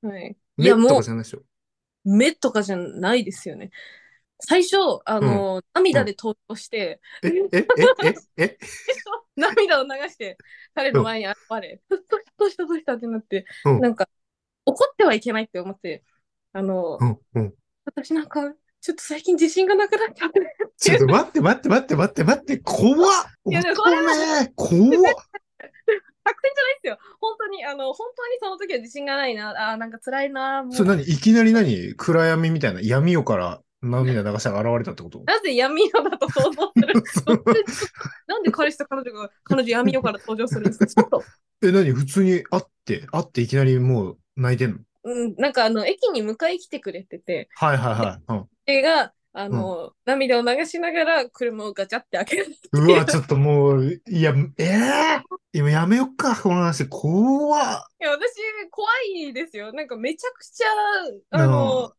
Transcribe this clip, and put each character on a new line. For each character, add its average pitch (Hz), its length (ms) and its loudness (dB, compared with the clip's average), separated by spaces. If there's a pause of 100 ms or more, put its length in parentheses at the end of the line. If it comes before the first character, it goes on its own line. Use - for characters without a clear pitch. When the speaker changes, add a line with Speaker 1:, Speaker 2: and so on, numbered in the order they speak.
Speaker 1:
は 202 140 -8
い。 185 200 -14 (200)
Speaker 2:
目 151 140 6
と 233 260 6
か - 60 2
じ 117 80 -8
ゃ 113 40 -6
な 113 80 -6
い - 20 -10
で - 60 -18
し - 40 -16
ょ？ - 40 -18
Speaker 1:
い - 20 -20
や、 - 40 -20
も - 680 -6
う、 - 20 6
目 277 160 4
と - 200 -4
か 214 100 0
じ 196 100 -6
ゃ 185 40 -4
な 180 400 -4
い 233 80 0
で 190 80 -10
す - 160 -14
よ 156 80 -14
ね。 104 140 -18 (720)
最 359 200 2
初、 370 140 0 (280)
あ 214 160 -2
の、 196 360 0
Speaker 2:
う - 20 -6
ん。 185 40 -10 (120)
Speaker 1:
涙 349 300 4
で 202 140 -6
登 220 200 -8 (100)
場 226 60 -10
し - 140 -16
て。 196 320 -6 (220)
Speaker 2:
う - 60 0
ん。 330 40 0
え、 381 200 -2
え、 - 140 2 (380)
え、 466 100 4 (220)
え、 160 80 2
え？ - 180 -6
Speaker 1:
<laughs> - 60 -18 (680)
涙 330 440 2
を 262 40 -2
流 277 60 -10 (180)
し - 80 -18
て、 196 200 -12 (380)
彼 269 180 0
の 226 100 4
前 220 180 -4
に 202 60 -8
現 196 100 -6 (260)
れ、 - 260 -18
Speaker 2:
う 381 60 0
ん。 381 40 -6 (100)
Speaker 1:
ど 440 80 -2
う 403 40 -4
し - 60 -20
た、 - 100 -20
ど 415 100 0
う 381 40 2
し - 60 -18
た、 349 100 -6
ど 330 80 -4
う 320 40 -4
し 320 60 -12
た 277 100 -4
っ 226 60 -10
て 233 60 -12
な 226 120 -6
っ 220 40 -10
て、 190 240 -8 (180)
Speaker 2:
う 143 60 4
ん。 135 100 4
Speaker 1:
な 247 80 2
ん 226 60 -2
か、 196 140 -4 (580)
怒 554 260 0
っ - 40 -20
て 427 80 4
は 269 100 4
い 220 60 -2
け 233 120 -6
な 220 80 -2
い 220 40 -6
っ 220 40 -16
て 180 120 -10
思 190 120 -10
っ 190 60 -16
て、 160 260 -12 (480)
あ 190 100 -8
の、 185 380 -4
Speaker 2:
う 123 40 0
ん、 113 140 -2 (160)
う 120 60 -2
ん。 104 140 -6 (320)
Speaker 1:
私 285 260 -10
な 320 100 -2
ん 294 40 -10
か、 285 260 -6 (300)
ち - 80 -8
ょ 330 40 -4
っ - 20 -12
と - 60 -16
最 302 200 -10
近 370 120 2
自 320 140 2
信 370 180 2
が 403 80 2
な 403 140 2
く - 40 0
な 440 180 0
っ - 40 -20
ち - 80 -10
ゃ 339 40 -4
っ 320 40 -2
て。 403 100 4 (360)
Speaker 2:
ち - 160 4
ょ - 40 6
っ - 20 4
と 135 80 6
待 190 220 4
っ - 40 -20
て、 311 80 2
待 196 180 4
っ - 20 -16
て、 - 80 -4
待 262 160 4
っ - 20 -16
て、 - 100 0
待 180 140 2
っ - 40 -20
て、 - 100 -2
待 226 180 2
っ - 20 -20
て、 - 140 -4
怖 - 340 2
っ。 349 180 6 (360)
Speaker 1:
い - 60 -2
や、 - 100 0
で 349 80 -2
も、 - 40 0
Speaker 2:
乙 359 220 4
女、 320 60 0 (520)
怖 240 560 4
っ。 494 40 2 (1080)
Speaker 1:
作 - 200 -4
戦 539 120 0
じ 571 60 -2
ゃ 539 40 2
な 508 60 -2
い 554 60 -2
っ - 60 -20
す - 40 -8
よ。 226 120 -8 (220)
本 440 180 -6
当 440 80 -8
に、 381 180 -12
あ 285 100 -8
の、 269 180 -8
本 453 240 -12
当 494 100 -10
に 494 140 -6
そ 415 100 -8
の 381 80 -12
時 359 160 -8
は 247 60 -4
自 233 100 -18
信 285 140 -12
が 277 120 -4
な 277 100 -4
い 247 80 -4
な。 214 380 -6
あ - 20 -6
ー、 - 20 -8
な 226 100 -10
ん 226 40 -14
か 226 80 -18
辛 269 260 -6
い 285 60 -6
な、 269 320 -6
も 254 80 -12
う。 247 40 -12
Speaker 2:
そ 247 80 0
れ 185 80 2
何？ 170 120 0
い 151 140 -2
き 220 160 4
な 233 100 6
り 220 100 6
何？ 117 420 2
暗 165 320 2
闇 165 240 2
み 160 100 0
た 127 80 0
い 95 60 -2
な、 90 60 -10
闇 131 320 2
夜 160 120 2
か 110 120 0
ら 90 260 -6 (200)
涙 127 400 0
流 104 160 -4
し 110 40 -6
た 117 100 -2
が 101 80 -2
現 117 180 0
れ 117 60 -4
た - 80 -10
っ - 20 -12
て - 80 -18
こ 85 80 -16
と？ - 160 -20
Speaker 1:
な 427 140 0
ぜ 339 140 -4
闇 269 340 2
夜 302 220 0
だ 370 80 -8
と - 120 -2
想 523 220 2
像 392 240 -4
す 233 100 6
る？ 233 180 4
Speaker 2:
<laughs> - 40 -14 (180)
そ - 80 4
う。 220 100 -2 (840)
Speaker 1:
な 415 100 -4
ん 427 40 -6
で 285 80 2
彼 294 200 0
氏 302 80 -14
と - 80 -8
彼 269 160 -8
女 247 100 -14
が、 208 180 -14 (140)
彼 269 180 0
女 233 80 -2
闇 233 220 2
夜 262 100 -2
か 226 100 -2
ら 202 60 -10
登 220 200 -8
場 233 80 -2
す 170 80 -4
る 220 60 -4
ん 214 40 -8
で 196 80 2
す - 60 -12
か？ 208 80 4
ち - 120 -8
ょ 233 80 6
っ - 20 -16
と。 - 140 0 (400)
Speaker 2:
え、 185 100 4
何？ 185 200 4
普 135 120 0
通 190 180 0
に 185 220 2
会 185 160 0
っ - 20 -16 (220)
て、 143 220 -6
会 135 160 -4
っ - 40 -4
て - 140 -6
い 117 80 -2
き 131 80 0
な 139 80 4
り 131 140 4
も 120 340 0
う - 60 -18 (180)
泣 127 180 0
い 113 40 -4
て 127 80 0
ん 107 60 -2
の？ - 60 -8 (240)
Speaker 1:
う 240 260 -4
ん、 208 80 -8
な 269 120 0
ん 269 40 -4
か 247 120 2
あ 220 60 2
の、 220 160 -2
駅 415 240 0
に 254 120 -4
迎 214 140 -6 (120)
え 359 100 -4
来 - 100 -18
て 294 100 -10
く - 140 -10
れ 190 100 -14
て 170 160 -20
て。 156 360 -8
Speaker 2:
は 147 200 0
い、 - 40 0
は 123 140 -2
い、 - 20 -2
は 107 240 -4
い。 - 100 -20
う 113 140 -4
ん。 - 60 -18 (180)
Speaker 1:
で、 269 160 2
が、 302 320 0 (180)
あ 202 160 -10
の、 190 380 -6
Speaker 2:
う - 20 -16
ん。 - 40 -20 (120)
Speaker 1:
涙 254 340 0
を 240 40 0
流 254 240 0
し 330 120 -10
な 339 140 -4
が 330 120 0
ら 302 260 0
車 226 340 -8
を 208 80 -10
ガ 196 140 -6
チ 202 100 -8
ャ 247 40 -4
っ - 60 -20
て - 120 -6
開 196 80 -4
け - 100 -4
る 196 60 -2
っ - 40 -4
て - 60 -16
い - 280 -4
う。 151 40 4
Speaker 2:
う 170 140 8
わ、 151 80 2
ち - 100 2
ょ 151 40 2
っ 135 60 -8
と 147 100 0
も 139 420 4
う、 143 280 -2
い 175 160 0
や、 151 120 2 (240)
え 240 640 2
ー？ - 0 - (320)
今 147 160 2
や 156 160 2
め 208 100 4
よ 262 80 2
っ 262 120 -12
か、 240 240 0
こ 196 100 0
の 175 60 2
話。 170 300 0
怖 269 720 0
っ。 285 40 2 (380)
Speaker 1:
い 339 40 -6
や、 302 60 0
私、 392 240 -2 (360)
怖 427 180 -6 (260)
い 302 180 -10
で 269 140 -8
す 311 100 -18
よ。 214 160 -12
な 302 120 -10
ん - 20 -14
か 247 100 -12
め 247 180 -6
ち - 80 -18
ゃ 480 100 -6
く - 120 -20
ち - 180 -12
ゃ、 440 40 2 (640)
あ 147 160 2
の、 131 400 0
Speaker 2:
う - 20 -14
ん。 - 100 -20